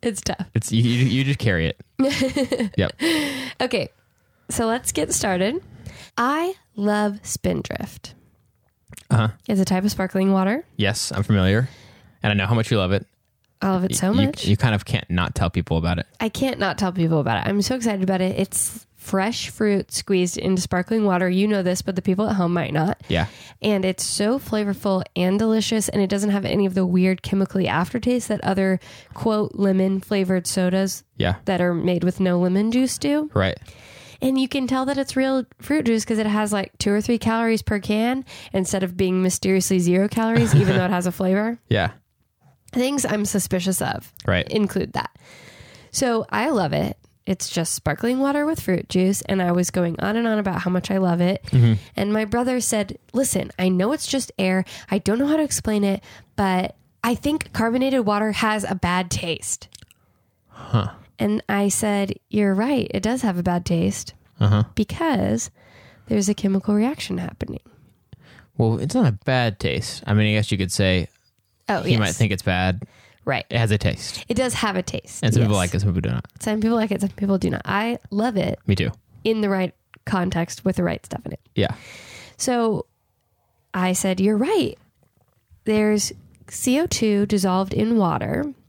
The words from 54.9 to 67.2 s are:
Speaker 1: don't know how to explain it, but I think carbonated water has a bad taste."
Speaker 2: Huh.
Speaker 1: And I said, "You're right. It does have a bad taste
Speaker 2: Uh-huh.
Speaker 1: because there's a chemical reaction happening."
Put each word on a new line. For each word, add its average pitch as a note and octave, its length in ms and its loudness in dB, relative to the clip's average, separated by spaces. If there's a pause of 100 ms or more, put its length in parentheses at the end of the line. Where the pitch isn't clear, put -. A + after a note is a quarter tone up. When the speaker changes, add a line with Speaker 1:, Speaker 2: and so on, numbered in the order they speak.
Speaker 1:
don't G#3+ 200 0
know C#4+ 80 2
how D4+ 100 2
to D#4 60 2
explain G#3+ 400 -2
it, G3 180 0 (340)
but F#3+ 400 0 (280)
I A#3 120 0
think D4 380 -4
carbonated B3+ 520 0
water G#3 260 0
has G#3+ 320 0
a - 120 -4
bad F3+ 360 0
taste." - 560 -6 (800)
Speaker 2:
Huh. - 440 -2 (280)
Speaker 1:
And G#3 280 0
I G3+ 200 0
said, G3+ 460 -2 (160)
"You're G3+ 260 2
right. B3 360 0
It F#3+ 120 -4
does B3+ 180 -2
have F#3+ 160 0
a F3 60 -2
bad F3 220 0
taste F3+ 480 -2 (260)
Speaker 2:
Uh-huh. G#2 240 4 (100)
Speaker 1:
because A3+ 800 -2 (560)
there's G3+ 220 0
a G#3 40 2
chemical G3 400 0
reaction G#3+ 460 0
happening." - 400 -8 (1000)